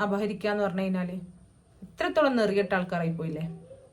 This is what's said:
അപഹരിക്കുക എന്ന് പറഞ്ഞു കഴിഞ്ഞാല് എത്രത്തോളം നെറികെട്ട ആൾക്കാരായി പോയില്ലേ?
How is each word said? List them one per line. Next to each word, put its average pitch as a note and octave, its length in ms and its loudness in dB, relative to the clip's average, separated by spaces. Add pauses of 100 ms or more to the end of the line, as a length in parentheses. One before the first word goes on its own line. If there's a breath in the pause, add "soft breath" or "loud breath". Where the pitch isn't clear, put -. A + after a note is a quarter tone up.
അപഹരിക്കുക G#3 440 -2
എന്ന് G#3 140 0
പറഞ്ഞു F#3+ 180 -2
കഴിഞ്ഞാല് F#3 340 -2 (680)
എത്രത്തോളം D#4 500 2
നെറികെട്ട G3+ 380 2
ആൾക്കാരായി F3 440 0
പോയില്ലേ? E3 280 -4 (480)